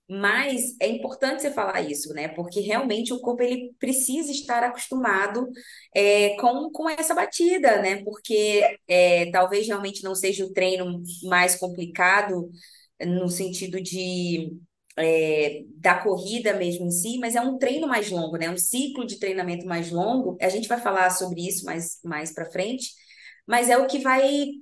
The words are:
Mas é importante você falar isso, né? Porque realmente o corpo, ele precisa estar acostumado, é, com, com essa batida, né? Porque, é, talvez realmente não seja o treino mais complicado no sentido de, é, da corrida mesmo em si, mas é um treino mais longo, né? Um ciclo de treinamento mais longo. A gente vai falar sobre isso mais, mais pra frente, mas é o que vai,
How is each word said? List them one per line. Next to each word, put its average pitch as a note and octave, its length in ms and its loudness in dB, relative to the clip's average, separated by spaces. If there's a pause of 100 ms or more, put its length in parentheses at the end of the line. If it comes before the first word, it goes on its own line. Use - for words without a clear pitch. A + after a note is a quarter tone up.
Mas A#3 760 -2
é G3 60 0
importante C4 540 -2
você D4 100 -2
falar F#3+ 300 -2
isso, D3+ 320 -6
né? D3 160 -6
Porque F3 320 -6
realmente A3+ 540 -2
o B3 60 -6
corpo, A#3+ 220 0
ele B3 360 -2
precisa C4 520 0
estar A#3+ 320 -2
acostumado, A#3+ 840 -2 (460)
é, G3+ 420 6
com, B3+ 340 2
com D#4 200 -4
essa D#4+ 240 0
batida, E4+ 680 4
né? G3 240 0
Porque, G#3 800 2
é, F3 440 6
talvez F#3+ 360 2
realmente G3 380 -6
não F#3+ 100 -4
seja F#3+ 300 0
o F#3+ 80 -8
treino F#3 500 -2 (200)
mais F3+ 340 4
complicado F3+ 920 0 (500)
no F3+ 300 0
sentido F#3 500 -6
de, F3 720 -4 (460)
é, D#3 720 2
da F#3 260 2
corrida G3 580 -2
mesmo F3 340 -2
em F3 40 -2
si, A3+ 280 -2
mas A#3 160 -4
é A#3 60 2
um C4 160 -2
treino D4 320 0
mais G#3 220 0
longo, E3+ 260 -4
né? E3 140 -2
Um F3+ 80 -6
ciclo C4 480 -2
de - 120 -10
treinamento F3+ 460 -4
mais E3+ 260 -4
longo. F#3+ 480 0
A F#3 120 2
gente G#3+ 180 -4
vai A#3+ 100 0
falar F#3+ 300 2
sobre F3+ 400 -2
isso F3 160 -4
mais, E3 400 -8
mais D#3+ 260 -6
pra E3 200 -10
frente, G#3+ 400 -6 (560)
mas A#3+ 240 2
é A#3+ 80 8
o C4+ 80 4
que C4 140 -2
vai, C4+ 480 2 (140)